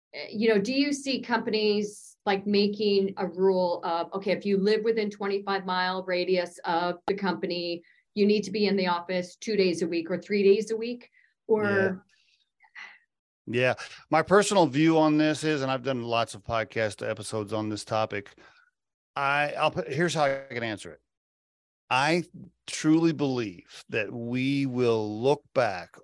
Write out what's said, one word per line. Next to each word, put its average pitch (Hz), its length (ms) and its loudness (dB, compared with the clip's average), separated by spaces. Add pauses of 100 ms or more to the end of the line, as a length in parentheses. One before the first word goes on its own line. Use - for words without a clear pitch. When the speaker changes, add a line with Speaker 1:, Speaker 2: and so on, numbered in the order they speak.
(140)
Speaker 1:
eh, 139 180 -12
you 226 160 0
know, 214 100 6
do 214 140 -2
you 285 200 2
see 269 280 -4
companies, 214 960 -2 (100)
like, 196 200 0
making 202 720 2
a 185 100 -4
rule 180 580 2
of, 170 280 -2
okay, 196 200 -2
if 185 120 -4
you 202 140 2
live 214 260 2
within 220 240 0
twenty-five 196 560 -4
mile 185 400 -2
radius 180 600 -2
of 175 320 -2 (100)
the 202 80 0
company, 175 680 -4 (320)
you 202 120 4
need 208 160 4
to 190 80 -8
be 208 160 0
in 196 100 2
the 185 120 0
office 180 480 -4
two 214 200 -6
days 185 260 2
a 175 40 -2
week 170 240 -4
or 175 80 -4
three 202 240 -2
days 208 280 4
a 226 60 -2
week? 240 320 -8 (380)
Or 214 180 2
Speaker 2:
Yeah. 196 280 2 (1500)
Yeah. 123 280 2 (360)
My 156 120 4
personal 196 440 6
view 156 320 4
on 156 180 4
this 151 280 2
is, 151 180 0
and 131 80 -2
I've 131 120 -2
done 127 200 -4
lots 117 320 0
of 101 100 -18
podcast 113 640 -2
episodes 107 440 -6
on 107 160 -4
this 104 160 -6
topic, 107 500 -4 (840)
I, 143 420 0
I'll 151 120 2
put, - 220 -6
here's 156 220 0
how 151 100 2
I 135 260 0
can 117 120 -6
answer 98 300 -8
it. 71 80 -20 (880)
I 151 360 2 (440)
truly 160 440 2
believe 123 760 -4
that 107 240 -4
we 127 540 -2
will 113 540 0
look 139 220 2 (120)
back 95 500 -2